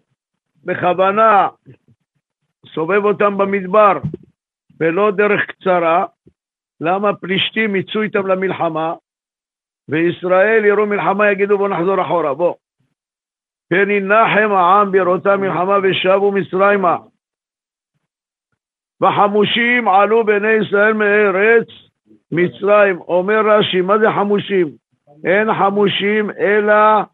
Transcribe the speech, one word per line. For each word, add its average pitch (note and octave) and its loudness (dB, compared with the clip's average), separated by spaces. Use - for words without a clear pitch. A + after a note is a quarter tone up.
בכוונה F#3+ 2
סובב F#3 -2
אותם G3+ 0
במדבר, G3 0
ולא F3 0
דרך G3+ 0
קצרה. F3 0
למה F#3+ -2
פלישתים G3 -4
יצאו G3+ -4
איתם G3+ -4
למלחמה, E3+ -4
וישראל F#3 0
יראו G#3 2
מלחמה, G3+ 0
יגידו, G3+ 0
"בוא G3 -2
נחזור F#3 -2
אחורה, D3+ -2
בוא." D#3+ -2
פן G3 0
ינחם G#3 0
העם F#3+ 2
בראותם F#3+ 0
מלחמה F#3+ -2
ושבו F#3+ 0
מצרימה. F#3+ 0
וחמושים G#3 0
עלו G3+ 2
בני G#3 0
ישראל G#3 0
מארץ G#3+ 2
מצרים. F#3+ 0
אומר F#3 -2
רש"י, G#3 2
מה G3 0
זה A3 2
חמושים? G3 -2
אין G#3 0
חמושים G3 0
אלא G#3+ 2